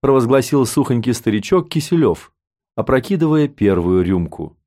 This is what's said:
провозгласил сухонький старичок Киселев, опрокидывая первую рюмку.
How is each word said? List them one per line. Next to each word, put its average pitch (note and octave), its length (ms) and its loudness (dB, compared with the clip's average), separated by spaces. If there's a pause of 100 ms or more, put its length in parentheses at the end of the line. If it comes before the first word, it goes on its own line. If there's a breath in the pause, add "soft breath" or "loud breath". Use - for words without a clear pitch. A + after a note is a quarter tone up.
провозгласил C3+ 640 2
сухонький B2 480 -2
старичок A#2 560 -2
Киселев, D3 640 -2 (420)
опрокидывая D3+ 720 0
первую F#2 560 0
рюмку. E2+ 640 -4